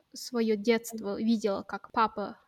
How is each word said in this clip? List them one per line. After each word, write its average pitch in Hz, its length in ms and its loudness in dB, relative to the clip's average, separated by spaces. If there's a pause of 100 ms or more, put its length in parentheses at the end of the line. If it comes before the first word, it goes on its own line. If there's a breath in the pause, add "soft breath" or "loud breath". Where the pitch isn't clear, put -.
(140)
свое 233 420 0
детство 220 640 0
видела, 220 420 2
как - 300 -10
папа 220 560 0